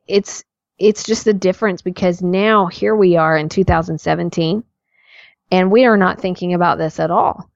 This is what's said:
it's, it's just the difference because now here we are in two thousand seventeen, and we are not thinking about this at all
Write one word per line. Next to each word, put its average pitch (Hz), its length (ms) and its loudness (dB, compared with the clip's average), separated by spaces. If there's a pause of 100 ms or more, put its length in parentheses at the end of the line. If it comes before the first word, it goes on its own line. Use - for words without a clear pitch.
it's, - 380 -4 (340)
it's 208 240 0
just 220 220 -4
the 214 80 2
difference 185 480 -2
because 180 400 -4
now 190 460 2
here 208 280 -2
we 185 220 4
are 160 200 2
in 156 120 -4
two 190 160 0
thousand 165 340 0
seventeen, 170 640 -2 (880)
and 185 180 2
we 233 140 6
are 226 140 4
not 185 240 0
thinking 180 320 -4
about 175 240 2
this 160 240 -6
at 160 100 -2
all - 440 -2